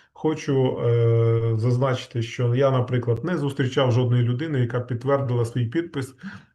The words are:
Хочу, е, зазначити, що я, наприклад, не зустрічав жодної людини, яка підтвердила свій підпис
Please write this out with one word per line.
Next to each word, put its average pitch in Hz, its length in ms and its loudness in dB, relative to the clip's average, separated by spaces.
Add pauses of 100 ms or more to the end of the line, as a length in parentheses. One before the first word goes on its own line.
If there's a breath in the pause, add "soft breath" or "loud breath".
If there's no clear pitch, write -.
(140 loud breath)
Хочу, 135 640 -2
е, 117 760 2
зазначити, 123 680 0
що 120 340 -2
я, 147 160 4
наприклад, 117 520 0
не 175 140 -2
зустрічав 139 540 0
жодної 120 320 2
людини, 127 360 -2
яка 123 200 0
підтвердила 123 640 -2
свій 120 200 -2
підпис 143 500 -6 (400 loud breath)